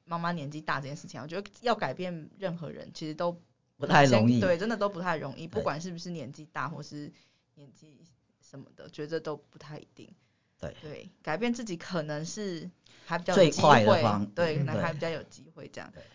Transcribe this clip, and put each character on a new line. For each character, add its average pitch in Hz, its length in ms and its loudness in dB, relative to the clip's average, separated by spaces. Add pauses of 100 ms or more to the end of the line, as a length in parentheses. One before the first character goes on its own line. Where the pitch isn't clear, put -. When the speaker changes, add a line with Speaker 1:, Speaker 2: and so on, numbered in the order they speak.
Speaker 1:
妈 170 120 -6
妈 170 140 -2
年 147 180 -4
纪 151 100 -10
大 151 220 -2
这 135 60 -10
件 147 80 -10
事 202 120 -14
情， 135 140 -14
我 143 60 -12
觉 165 120 -8
得 202 80 -8 (140)
要 233 140 2
改 143 180 -2
变 175 360 -8 (100)
任 175 180 -4
何 151 140 -10
人， - 220 -14
其 160 140 -8
实 156 60 -6
都 175 240 -4 (400)
Speaker 2:
不 143 80 -6
太 147 200 8
容 120 260 8
易。 120 80 4
Speaker 1:
对， 170 180 4
真 202 120 -2
的 233 60 -2
都 202 140 0
不 170 100 -8
太 175 180 -2
容 139 200 -8
易， 160 80 -10
Speaker 2:
对。 - 40 -12
Speaker 1:
不 202 120 -4
管 151 180 -2
是 180 120 -8
不 170 80 -10
是 180 100 -12
年 147 220 -10
纪 151 200 -20
大 156 160 -6
或 165 140 -12
是 147 300 -14 (440)
年 143 200 -20
纪 151 240 -20 (420)
什 - 160 -20
么 135 80 -16 (100)
的， 73 140 -18
觉 151 160 -10
得 160 140 -4
都 156 160 -6
不 - 240 -18
太 147 180 -14
一 - 160 -18
定。 - 160 -20 (500)
Speaker 2:
对。 - 220 -10
Speaker 1:
对， - 280 -14 (120)
改 151 160 -4
变 233 160 -2
自 233 100 -8
己 185 140 -6
可 175 240 -4
能 151 240 -6
是 180 460 -8 (340)
还 170 140 -4
比 175 40 -10
较 180 120 0
有 175 140 10
机 - 0 -
会， - 20 2
Speaker 2:
最 - 100 -2
快 139 220 10
的 107 180 6
方， 104 260 2
Speaker 1:
对， 160 300 -2
Speaker 2:
嗯。 143 80 0
Speaker 1:
那 151 160 -2
还 165 120 -2
比 147 60 -10
较 170 100 -4
有 151 140 -6
机 - 300 -20
会 143 180 -16
这 - 80 -14
样。 - 140 -12
Speaker 2:
对。 - 100 -20 (120)